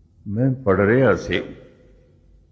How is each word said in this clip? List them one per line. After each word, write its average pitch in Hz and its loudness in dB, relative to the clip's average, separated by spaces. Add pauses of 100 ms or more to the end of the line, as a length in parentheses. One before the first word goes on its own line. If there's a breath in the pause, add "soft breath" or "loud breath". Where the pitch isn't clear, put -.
(280)
ਮੈਂ 123 -2
ਪੜ੍ਹ 101 0
ਰਿਹਾ 113 4
ਸੀ, 90 -4 (1080)